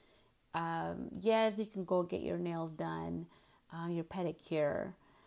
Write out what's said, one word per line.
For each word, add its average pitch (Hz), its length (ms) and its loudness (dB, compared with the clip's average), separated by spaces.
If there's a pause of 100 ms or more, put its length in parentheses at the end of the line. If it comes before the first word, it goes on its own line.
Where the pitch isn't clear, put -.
(540)
Um, 165 540 -2 (120)
yes, 220 380 4
you 214 80 -2
can 190 180 -4
go 180 200 4
get 180 160 -2
your 175 180 0
nails 165 340 -2
done, 165 540 -4 (460)
um, 170 180 -4
your 170 140 0
pedicure, 165 880 0 (340)